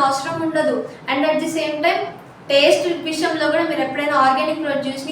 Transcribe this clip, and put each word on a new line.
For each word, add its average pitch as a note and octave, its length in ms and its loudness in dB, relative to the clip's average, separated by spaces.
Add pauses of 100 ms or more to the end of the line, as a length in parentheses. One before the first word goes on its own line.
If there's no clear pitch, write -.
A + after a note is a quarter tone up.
అవసరం D4 400 -2
ఉండదు. D#4 320 0 (340)
And D4 200 0
at D#4 120 0
the - 140 -4
same D#4 180 -2 (100)
time F4+ 160 2 (500)
టేస్ట్ C#4+ 360 6 (220)
విషయంలో D#4+ 420 0
కూడా E4 200 2
మీరు C#4 140 -2
ఎప్పుడైనా C#4+ 300 -2 (120)
ఆర్గానిక్ D4+ 380 0
ప్రొడ్యూస్ని, C4+ 460 -4